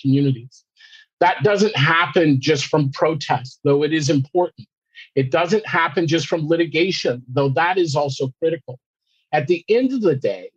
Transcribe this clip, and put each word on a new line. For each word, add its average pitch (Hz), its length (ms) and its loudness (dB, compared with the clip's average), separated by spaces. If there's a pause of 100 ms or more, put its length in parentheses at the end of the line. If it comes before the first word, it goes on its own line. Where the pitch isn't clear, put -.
communities. 135 640 0 (540)
That 175 240 2
doesn't 208 340 2
happen 160 640 2
just 143 240 0
from 147 260 0
protest, 143 720 -4
though 143 200 2
it 151 100 0
is 151 160 0
important. 170 580 -2 (480)
It 131 160 0
doesn't 175 340 0
happen 170 400 0
just 156 220 0
from 160 200 -2
litigation, 165 840 -2
though 139 200 0
that 165 280 0
is 165 180 0
also 139 440 -4
critical. 160 380 -4 (540)
At 151 160 -2
the 175 220 0
end 247 240 2
of 254 80 -4
the 165 140 2
day, 95 420 -6